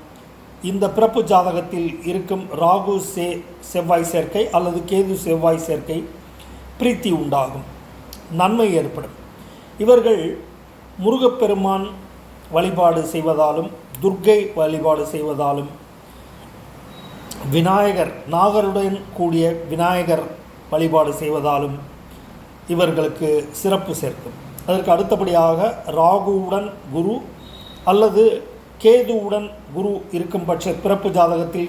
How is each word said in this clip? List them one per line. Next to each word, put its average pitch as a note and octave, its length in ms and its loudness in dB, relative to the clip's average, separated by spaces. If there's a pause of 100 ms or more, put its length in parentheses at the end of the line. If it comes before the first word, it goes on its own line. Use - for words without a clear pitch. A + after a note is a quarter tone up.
(720)
இந்த G3 140 0 (120)
பிறப்பு A3+ 240 2 (100)
ஜாதகத்தில் F3 580 0 (220)
இருக்கும் F#3 320 -4 (200)
ராகு F#3+ 340 2 (160)
சே-, F3 260 -4 (320)
செவ்வாய் E3+ 400 0
சேர்க்கை F3 320 -2 (140)
அல்லது F3 240 -2 (100)
கேது F#3+ 240 0 (100)
செவ்வாய் E3 440 0
சேர்க்கை D#3+ 300 -4 (800)
பிரீத்தி A#3 320 0 (100)
உண்டாகும், C#3 460 -2 (720)
நன்மை A3 280 4 (120)
ஏற்படும். C#3 360 -8 (680)
இவர்கள் A3 380 6 (800)
முருகப்பெருமான் G#3 840 2 (680)
வழிபாடு E3+ 460 2 (120)
செய்வதாலும், D#3 560 0 (320)
துர்க்கை F#3+ 360 4 (220)
வழிபாடு D#3 520 2
செய்வதாலும், D3 580 -2 (1900)
விநாயகர், F#3+ 580 2 (200)
நாகருடன் G3 640 2 (200)
கூடிய E3 280 2 (260)
விநாயகர் E3+ 540 0 (460)
வழிபாடு D#3 500 2
செய்வதாலும் C#3+ 560 -2 (960)
இவர்களுக்கு D#3+ 560 0 (320)
சிறப்பு F#3+ 400 0
சேர்க்கும். - 340 -8 (320)
அதற்கு F#3 240 2
அடுத்தபடியாக, F3 680 2 (380)
ராகுவுடன் F#3+ 720 2 (260)
குரு E3+ 200 -2 (800)
அல்லது G#3 320 6 (600)
கேதுவுடன் G#3 640 2 (280)
குரு G3 180 -2 (240)
இருக்கும் E3+ 320 -4
பட்ச-, E3+ 260 -2 (100)
பிறப்பு G3+ 320 0
ஜாதகத்தில் E3+ 520 2